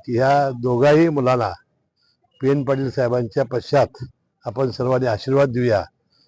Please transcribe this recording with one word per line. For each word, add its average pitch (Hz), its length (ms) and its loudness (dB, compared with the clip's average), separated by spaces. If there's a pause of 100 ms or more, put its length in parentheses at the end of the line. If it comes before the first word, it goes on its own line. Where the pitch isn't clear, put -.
की 117 120 -4
ह्या 139 320 2 (120)
दोघाही 143 480 4
मुलांना 127 400 0 (920)
पी 135 80 0
एन 143 140 0
पाटील 135 260 -2
साहेबांच्या 123 560 -2
पश्चात 123 580 -2 (420)
आपण 123 260 -4
सर्वांनी 127 360 -2
आशीर्वाद 135 420 0
देऊया 117 340 0 (440)